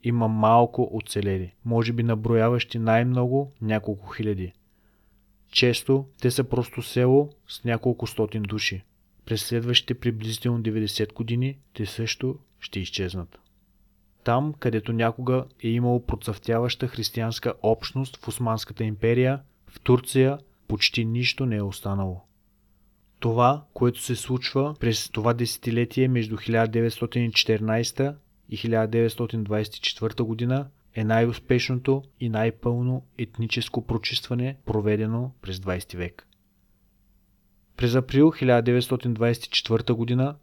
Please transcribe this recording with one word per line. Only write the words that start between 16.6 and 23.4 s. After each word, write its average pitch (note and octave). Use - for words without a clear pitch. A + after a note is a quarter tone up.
християнска A2+
общност B2+
в -
Османската A2
империя, A#2+
в -
Турция C3
почти A2
нищо A#2+
не A2
е G#2
останало. G2
Това, B2